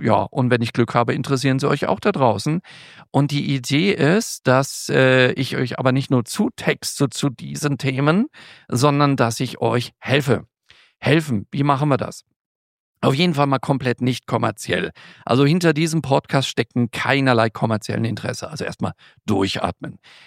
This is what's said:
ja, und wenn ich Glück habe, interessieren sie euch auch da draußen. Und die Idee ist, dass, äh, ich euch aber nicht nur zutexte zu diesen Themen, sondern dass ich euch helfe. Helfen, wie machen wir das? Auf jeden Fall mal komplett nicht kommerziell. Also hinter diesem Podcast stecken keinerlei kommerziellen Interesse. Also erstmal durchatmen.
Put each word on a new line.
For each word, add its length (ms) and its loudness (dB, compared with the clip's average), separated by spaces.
ja, 220 2
und 260 -2
wenn 140 2
ich 100 -4
Glück 220 0
habe, 180 2
interessieren 460 0
sie 100 0
euch 160 0
auch 140 0
da 120 0
draußen. 500 0
Und 180 2
die 240 -2
Idee 400 0
ist, 540 0
dass, 420 0
äh, 440 4
ich 220 -4
euch 220 -4
aber 140 2
nicht 180 0
nur 160 2
zutexte 880 -2
zu 180 -2
diesen 480 -6
Themen, 480 0
sondern 500 2
dass 220 0
ich 220 -6
euch 380 -2
helfe. 460 0
Helfen, 500 0
wie 120 -2
machen 240 2
wir 80 4
das? 300 -8
Auf 160 2
jeden 180 2
Fall 140 2
mal 120 0
komplett 420 -2
nicht 260 -2
kommerziell. 640 -2
Also 220 2
hinter 260 4
diesem 300 0
Podcast 480 0
stecken 420 -2
keinerlei 580 2
kommerziellen 540 -2
Interesse. 460 -6
Also 160 -8
erstmal 260 -6
durchatmen. 760 -2